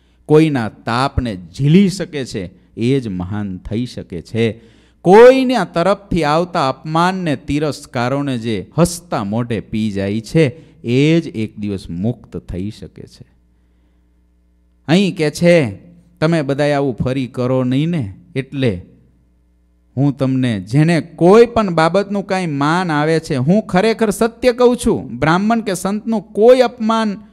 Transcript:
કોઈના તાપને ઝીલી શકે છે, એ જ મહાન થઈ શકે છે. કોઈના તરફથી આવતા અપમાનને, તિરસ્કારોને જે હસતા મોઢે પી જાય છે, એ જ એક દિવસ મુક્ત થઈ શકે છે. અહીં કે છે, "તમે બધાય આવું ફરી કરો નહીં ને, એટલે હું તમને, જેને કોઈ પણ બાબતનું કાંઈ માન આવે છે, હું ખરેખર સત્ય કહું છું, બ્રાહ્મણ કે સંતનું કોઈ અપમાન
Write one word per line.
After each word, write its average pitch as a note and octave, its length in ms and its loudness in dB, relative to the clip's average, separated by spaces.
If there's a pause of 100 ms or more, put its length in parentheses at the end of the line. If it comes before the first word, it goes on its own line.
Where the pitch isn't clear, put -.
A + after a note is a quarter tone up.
(260)
કોઈના D3+ 440 2
તાપને B2 680 -4
ઝીલી C#3 540 2
શકે D3+ 360 -8
છે, F#2+ 260 -8 (260)
એ B2+ 220 0
જ A#2+ 80 -6
મહાન F#2 500 -6
થઈ A2 280 -6
શકે F#2 360 -12
છે. A2+ 400 -4 (400)
કોઈના B3 640 6
તરફથી F3+ 580 -2
આવતા D#3+ 460 0
અપમાનને, E3 680 -2
તિરસ્કારોને C#3 1000 -4
જે A2 400 -6
હસતા D#3+ 460 -2
મોઢે A2+ 360 -4
પી A2 320 -4
જાય G2 300 -4
છે, D#3 260 0 (360)
એ C#3+ 380 2
જ D#3 60 -6
એક A2 320 -8
દિવસ G#2 300 -8
મુક્ત F2+ 480 -6
થઈ F#2 320 -10
શકે - 340 -18
છે. - 220 -20 (1600)
અહીં F#3 280 2
કે D3+ 160 -2
છે, D#3 480 2 (400)
"તમે D#3+ 220 0
બધાય D3 300 0
આવું C#3+ 240 -2
ફરી C3 320 -4
કરો B2+ 360 -2
નહીં C3 240 0
ને, C3 300 -6 (180)
એટલે C3 460 -4 (1160)
હું C3+ 200 0
તમને, B2+ 440 -2
જેને D3 400 0
કોઈ G3+ 440 4
પણ A3 280 0
બાબતનું F#3+ 520 0
કાંઈ F#3 220 -4
માન D#3 440 -2
આવે D#3 280 0
છે, D#3+ 160 -6
હું E3+ 320 2
ખરેખર G#3+ 420 0
સત્ય A#3 440 0
કહું B3 320 2
છું, B2 340 -4
બ્રાહ્મણ G3 420 0
કે G#3+ 120 -4
સંતનું G3+ 480 -4
કોઈ A#3+ 380 4
અપમાન A3+ 640 -2 (120)